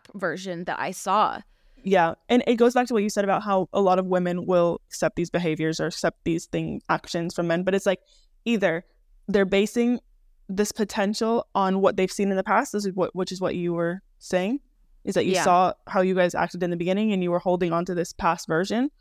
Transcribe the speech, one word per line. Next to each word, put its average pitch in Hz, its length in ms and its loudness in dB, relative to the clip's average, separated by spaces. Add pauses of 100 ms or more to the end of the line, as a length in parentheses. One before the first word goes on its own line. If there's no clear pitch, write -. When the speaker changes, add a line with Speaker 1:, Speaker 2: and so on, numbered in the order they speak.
(140)
Speaker 1:
version 180 500 -6
that 170 140 -6
I 143 120 -4
saw." 190 500 0 (420)
Speaker 2:
Yeah. 180 320 4 (140)
And 247 180 4
it 240 100 2
goes 240 180 4
back 247 140 2
to 247 60 -2
what 208 80 2
you 214 60 0
said 202 160 -2
about 190 180 2
how 196 300 0
a 202 80 0
lot 180 180 4
of 190 80 0
women 180 380 0
will 175 440 2
accept - 280 -2
these 170 140 -2
behaviors 160 500 -2
or 156 60 -2
accept - 380 -4
these 170 200 -2
thing, 160 460 -6
actions 165 440 -2
from 170 120 -2
men. 170 160 0
But 185 120 0
it's 196 120 0
like, 185 140 0 (440)
either 185 400 0 (440)
they're 190 180 4
basing 226 520 2 (520)
this 208 220 -2
potential 220 840 -2
on 190 260 2
what 196 160 2
they've 185 160 0
seen 196 180 -2
in 190 60 0
the 190 80 0
past, 214 280 0
this 208 120 -4
is 190 80 -4
what, 185 240 -2
which 185 160 -4
is 185 80 -10
what 180 140 -2
you 175 180 -4
were 170 300 -4 (160)
saying, 196 420 -2 (440)
is 196 100 -4
that 143 100 4
you 185 80 2
Speaker 1:
Yeah. 170 120 2
Speaker 2:
saw 180 280 4 (140)
how 196 160 0
you 190 120 2
guys 180 200 2
acted 175 280 -2
in 175 80 -2
the 175 60 -2
beginning 190 380 0
and 185 80 0
you 175 80 0
were 175 80 0
holding 180 340 0
on 170 140 -2
to 185 80 -6
this 175 180 -4
past 170 340 -2
version, 208 440 -2 (100)